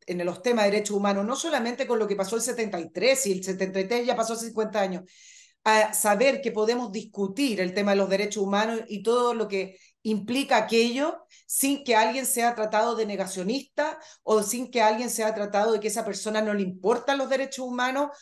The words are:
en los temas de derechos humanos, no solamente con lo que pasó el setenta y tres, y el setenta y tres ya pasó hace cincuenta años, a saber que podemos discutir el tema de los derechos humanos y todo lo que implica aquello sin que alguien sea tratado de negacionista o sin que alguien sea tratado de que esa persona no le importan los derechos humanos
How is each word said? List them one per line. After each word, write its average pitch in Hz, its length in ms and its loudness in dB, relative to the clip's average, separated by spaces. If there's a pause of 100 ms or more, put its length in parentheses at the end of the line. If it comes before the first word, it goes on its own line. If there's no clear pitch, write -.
en 175 180 -4
los 175 160 -4
temas 233 240 2
de 202 60 4
derechos 208 260 0
humanos, 202 280 0
no 240 100 -2
solamente 262 500 -2
con 233 140 0
lo 208 80 0
que 196 80 0
pasó 190 220 -2
el 233 40 0
setenta 214 380 -4
y 160 100 -8
tres, 247 380 2
y 196 60 2
el 185 100 -2
setenta 190 360 -2
y 190 80 -2
tres 240 180 0
ya 247 100 0
pasó 226 180 -2
hace 226 140 -6
cincuenta 214 340 -2
años, 185 220 -2 (600)
a 220 300 4
saber 220 480 4
que 226 100 -2
podemos 220 400 0
discutir 190 680 -2
el 180 140 -2
tema 202 160 2
de 196 60 4
los 196 120 2
derechos 202 340 0
humanos 220 440 0
y 202 160 -8
todo 240 320 2
lo 220 120 -2
que 190 300 -4 (260)
implica 226 540 0
aquello 240 680 2 (180)
sin 277 380 0
que 226 120 2
alguien 226 300 2
sea 240 300 0
tratado 220 400 0
de 220 100 -2
negacionista 208 960 -4 (240)
o 214 180 4
sin 240 300 -4
que 240 100 2
alguien 220 300 2
sea 220 240 -2
tratado 208 380 2
de 208 60 2
que 208 100 -2
esa 220 140 -4
persona 214 380 -4
no 214 140 0
le 202 80 0
importan 233 560 0
los 262 100 -2
derechos 269 340 -2
humanos 254 460 -2 (120)